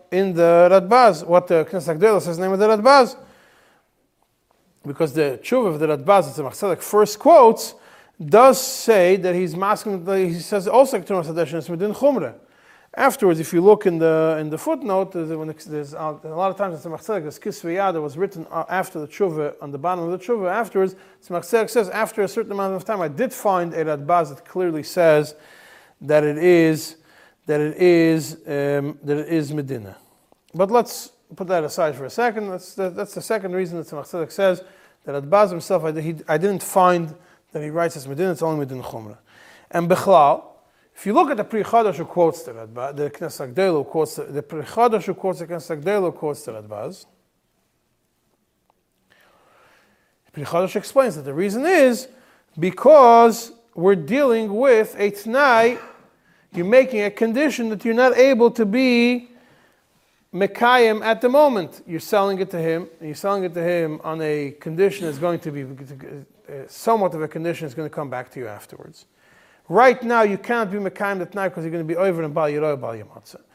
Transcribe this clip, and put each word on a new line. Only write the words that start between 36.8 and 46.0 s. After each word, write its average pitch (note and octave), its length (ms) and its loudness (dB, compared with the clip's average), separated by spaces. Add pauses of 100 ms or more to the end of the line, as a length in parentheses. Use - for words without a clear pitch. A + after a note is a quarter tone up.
that D3+ 120 -10
he D3+ 60 -10
writes E3 260 -2
as C3 100 -14
Medina, D#3 240 -4
it's D#3+ 120 -6
only D#3+ 180 -2
Medina C3 200 -8
Chumrah. A2 380 -16 (540)
And E3+ 180 -2
Bechlal, E3 540 4 (500)
if - 100 -20
you G3 80 -4
look D4+ 200 2
at A#3+ 40 -4
the G#3 60 -4
Pri G#3 220 -6
Chadash A3 320 0
who D#3+ 80 -10
quotes E3 400 -2
the B2+ 80 -16
Radba, A#2 420 -12
the C#3+ 160 -6
Knesset C#3+ 440 -14
Gdolah F3+ 240 0
who C3+ 120 -6
quotes D#3 240 -2
the, D3 80 -12
the C#3 180 -10
Pri D3+ 220 -12
Chadash A3 400 0
who F#3+ 120 -6
quotes F3+ 260 -6
the D#3+ 80 -12
Knesset D#3+ 340 -10
Gdolah F#3 300 0